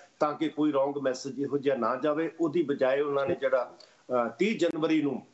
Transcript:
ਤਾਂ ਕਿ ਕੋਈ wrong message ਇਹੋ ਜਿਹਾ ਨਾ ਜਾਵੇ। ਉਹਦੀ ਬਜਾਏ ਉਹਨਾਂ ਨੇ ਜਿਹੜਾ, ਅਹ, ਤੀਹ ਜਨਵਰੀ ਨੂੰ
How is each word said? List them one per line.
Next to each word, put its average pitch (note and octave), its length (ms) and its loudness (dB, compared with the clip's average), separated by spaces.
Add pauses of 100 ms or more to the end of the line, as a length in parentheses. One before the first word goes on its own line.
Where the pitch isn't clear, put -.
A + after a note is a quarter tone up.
(200)
ਤਾਂ D3+ 140 0
ਕਿ D3+ 140 -2
ਕੋਈ D3 240 0
wrong C#3 260 0
message C3 420 -4
ਇਹੋ C#3 180 -2
ਜਿਹਾ C3+ 180 0
ਨਾ A#2+ 200 0
ਜਾਵੇ। D3+ 340 0 (100)
ਉਹਦੀ E3 220 0
ਬਜਾਏ C3+ 380 2
ਉਹਨਾਂ C#3 260 0
ਨੇ C3 80 0
ਜਿਹੜਾ, B2+ 480 0
ਅਹ, B2 460 -2
ਤੀਹ F#3+ 300 0
ਜਨਵਰੀ D#3 440 2
ਨੂੰ C3 320 -4